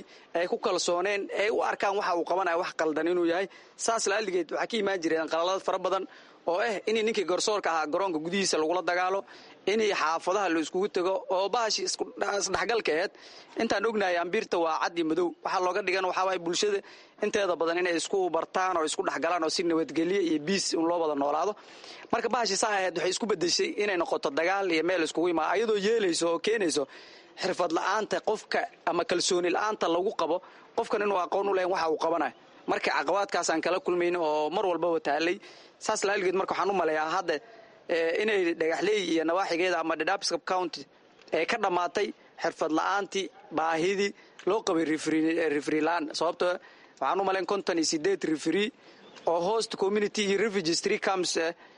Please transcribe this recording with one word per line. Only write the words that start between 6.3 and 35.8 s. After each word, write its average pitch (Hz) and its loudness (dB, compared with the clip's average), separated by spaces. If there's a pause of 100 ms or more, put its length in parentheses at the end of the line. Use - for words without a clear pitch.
oo 170 2
ah 226 0 (100)
in 220 2 (100)
ninkii 208 0
garsoorka 180 0
ahaa 160 2
garoonka 175 0
gudihiisa 175 0
lagula 165 2
dagaalo, 180 0 (460)
in 208 2
xaafadaha 180 0
la 165 2
iskugu 185 -2
tago 190 0 (160)
oo 190 2
baashi 214 0
isku, - -4 (340)
isdhexgalka 190 0
ahayd. 175 0 (480)
Intaan 220 0
ognahay 196 0
ambiirta 180 -2
waa 160 2
cad 175 -2
iyo 170 2
madow. 165 2 (160)
Waxa 180 0
looga 185 0
dhigan 185 0
waxa 180 0
waaye 190 0
bulshada 196 0 (440)
inteeda 202 0
badan 165 0
inay 180 0
isku 185 0
bartaan 180 0
oo 156 0
isku 151 -4
dhexgalaan 165 -2
oo 160 2
si 175 -2
nabadgelyo 165 0
iyo 160 0
peace 185 -2
un 165 2
loo 175 0
wada 151 0
noolaado. 156 0 (580)
Marka 240 0
baashi 220 0
saa 220 2
ahayd 185 0
waxay 180 0
isku 202 -4
beddeshay 185 0
inay 202 0
noqoto 160 0
dagaal 180 0
iyo 160 2
meel 175 2
iskugu 165 0
imaa, 160 0
ayadoo 214 2
yeelayso 190 2
oo 160 0
keenayso 165 0 (540)
xirfad 175 -2
la'aanta 190 0
qofka 208 -2 (260)
ama 170 0
kalsooni 175 0
la'aanta 208 0
lagu 175 2
qabo 170 0 (340)
qofkan 226 0
inuu 202 2
aqoon 190 0
u 196 2
leeyahay 185 2
waxa 165 0
uu 151 0
qabanayo. 160 0 (340)
Marka 202 0
caqabadkaas 170 0
aan 160 2
kala 185 2
kulmayno 175 0
oo 151 2
mar 196 0
walbaba 170 2
taalay. 156 0 (420)
Saas 214 -2